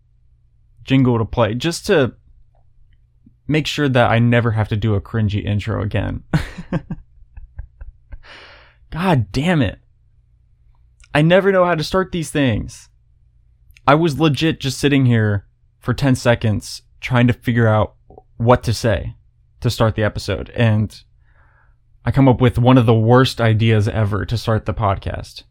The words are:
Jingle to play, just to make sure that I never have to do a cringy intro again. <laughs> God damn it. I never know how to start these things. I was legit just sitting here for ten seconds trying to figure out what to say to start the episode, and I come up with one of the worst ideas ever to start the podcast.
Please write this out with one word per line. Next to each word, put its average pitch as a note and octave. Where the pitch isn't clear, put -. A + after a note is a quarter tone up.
Jingle B2+
to G#2+
play, A2
just D#3
to D3+
make D3+
sure D3
that A#2+
I A#2
never A#2+
have G#2+
to A2+
do G#2+
a G2
cringy G#2
intro G2+
again. G2
<laughs> -
God D#3+
damn D#3
it. F#2+
I D3
never F#3
know F#3
how F3
to D#3
start F#3+
these E3
things. -
I C#3+
was D#3+
legit D#3
just C3+
sitting C#3
here G#2+
for -
ten C3
seconds A#2
trying B2
to B2
figure A#2
out G#2+
what A#2+
to A#2
say G2
to A#2+
start A2
the G#2+
episode, -
and A2
I A#2+
come C3+
up A2+
with B2
one B2
of A#2
the A#2
worst A#2+
ideas A2
ever G2+
to A2+
start G#2+
the G#2
podcast. -